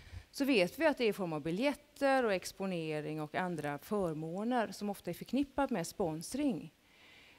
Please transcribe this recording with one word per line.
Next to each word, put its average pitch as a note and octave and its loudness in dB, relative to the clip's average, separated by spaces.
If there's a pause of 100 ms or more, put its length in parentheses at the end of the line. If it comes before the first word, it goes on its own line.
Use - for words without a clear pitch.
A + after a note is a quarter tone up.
(320)
Så C#4 -2
vet G3+ 4
vi E4 4
att D4 4
det B3 0
är A3 4
i G3 2
form F3 -2
av D3+ -2
biljetter C4 2
och G#3 4
exponering D#3 -2
och D3+ -8
andra D3+ -2
förmåner F#3+ -2
som G3+ -6
ofta F#3+ -6
är E3+ -4
förknippat C#4 0
med F3+ 0
sponsring. E3+ -2 (640)